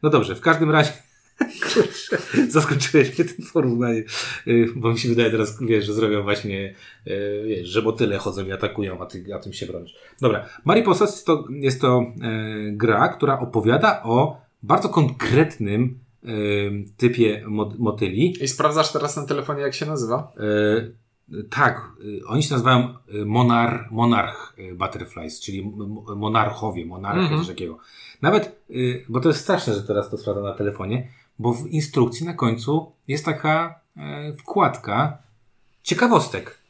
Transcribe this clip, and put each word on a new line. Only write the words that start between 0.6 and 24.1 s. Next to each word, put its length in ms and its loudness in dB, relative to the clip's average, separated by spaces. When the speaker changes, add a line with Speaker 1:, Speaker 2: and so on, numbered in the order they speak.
Speaker 1:
razie, 220 4
<laughs> 360 -2
kurczę, 440 0
zaskoczyłeś 680 2
mnie 100 2
tym 240 -12
porównaniem, 520 0
y, 200 6
bo 160 2
mi 60 0
się 100 -2
wydaje 220 4
teraz, 320 -2
wiesz, 220 2
że 100 -4
zrobią 280 2
właśnie, 520 -4
y, 400 -4
wiesz, 220 -4
że 140 2
motyle 360 0
chodzą 280 -6
i 60 -6
atakują, 500 -4
a 40 -12
ty, 180 -14
a 40 -8
tym 140 -12
się 140 -10
bronisz. 280 -12
Dobra, 240 2
Mariposas 480 4
jest 140 -6
to, 240 2
jest 300 0
to, 200 4
e, 120 -4
gra, 360 4
która 300 0
opowiada 640 2
o 380 2
bardzo 260 2
konkretnym, 1080 2
e, 40 -12
typie 520 2
mot-, 300 -4
motyli. 680 0
Speaker 2:
I 40 -2
sprawdzasz 440 0
teraz 240 -4
na 100 -6
telefonie, 360 -4
jak 120 -4
się 120 -4
nazywa? 500 -4
Speaker 1:
E, 1120 -2
tak, 400 0
y, 220 -10
oni 160 0
się 120 -2
nazywają, 400 4
y, 120 -4
monar-, 640 2
monarch, 680 0